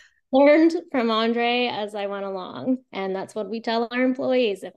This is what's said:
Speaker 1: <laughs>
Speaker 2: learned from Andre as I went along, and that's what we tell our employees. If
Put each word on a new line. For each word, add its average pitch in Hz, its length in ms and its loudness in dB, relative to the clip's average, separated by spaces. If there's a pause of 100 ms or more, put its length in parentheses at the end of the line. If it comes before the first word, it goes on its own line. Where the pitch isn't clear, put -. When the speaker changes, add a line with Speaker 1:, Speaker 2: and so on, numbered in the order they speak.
(160)
Speaker 1:
<laughs> - 160 -16
Speaker 2:
learned 294 440 6 (160)
from 233 180 0
Andre 233 640 0
as 208 220 -6
I 202 100 -6
went 196 200 -6
along, 190 520 -4 (140)
and 190 240 -6
that's 190 180 -8
what 208 160 -6
we 226 100 -6
tell 226 320 -2
our 247 120 0
employees. 254 580 0
If - 160 -14